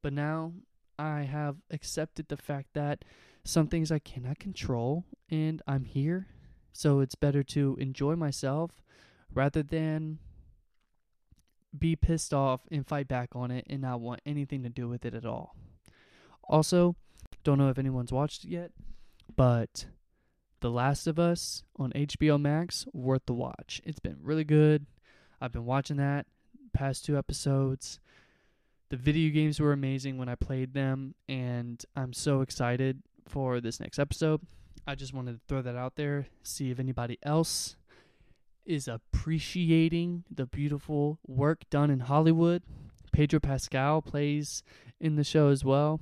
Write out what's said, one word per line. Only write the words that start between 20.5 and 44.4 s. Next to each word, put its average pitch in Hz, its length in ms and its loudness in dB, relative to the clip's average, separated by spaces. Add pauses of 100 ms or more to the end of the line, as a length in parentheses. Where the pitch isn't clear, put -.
The 120 100 -2
Last 127 360 0
of 160 120 0
Us 170 460 0 (120)
on 131 180 -2
H 143 240 -2
B 151 120 6
O 147 80 6
Max, 151 540 0
worth 131 340 0
the 127 80 -2
watch. - 500 -8
It's - 160 -10
been 71 220 -8
really 156 220 0
good. 151 420 6 (540)
I've 123 120 -6
been 117 140 -6
watching 139 300 0
that 139 300 0 (460)
past 139 320 -2
two 143 140 0
episodes. 135 800 -2 (920)
The 135 60 -4
video 147 360 2
games 151 260 2
were 147 140 4
amazing 135 440 -2
when 127 120 -6
I 123 80 -4
played 131 380 -4
them, 135 420 -2 (120)
and 123 540 -4 (140)
I'm 127 160 -6
so 135 300 2
excited 131 600 -2 (240)
for 127 340 -2
this 117 200 -6
next - 180 -8
episode. 151 420 2 (460)
I 143 80 -6
just 131 200 -12
wanted 123 180 -6
to 117 140 -12
throw 135 160 -2
that 123 140 -6
out 127 200 -6
there, 143 300 -2 (160)
see - 280 -6
if 127 100 -4
anybody 120 420 -4
else - 540 0 (880)
is 147 220 -4
appreciating 165 1400 0
the 131 160 -4
beautiful 147 800 -2
work 143 440 0
done 147 180 4
in 135 120 2
Hollywood. 160 600 4 (500)
Pedro 147 280 6
Pascal 139 600 0
plays 147 600 -2 (380)